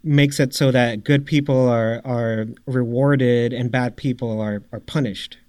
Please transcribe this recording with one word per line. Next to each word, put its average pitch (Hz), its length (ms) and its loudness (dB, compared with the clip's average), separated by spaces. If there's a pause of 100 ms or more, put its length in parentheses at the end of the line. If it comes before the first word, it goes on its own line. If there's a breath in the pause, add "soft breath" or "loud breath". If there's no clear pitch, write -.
makes 143 360 2
it 135 140 0
so 135 180 2
that 120 320 0
good 139 220 2
people 139 420 2
are, 117 380 0
are 113 400 -2 (200)
rewarded 123 880 2
and 123 180 -4
bad 123 260 -2
people 120 420 -4
are, 104 320 -4
are 107 80 -12
punished - 580 -6 (120)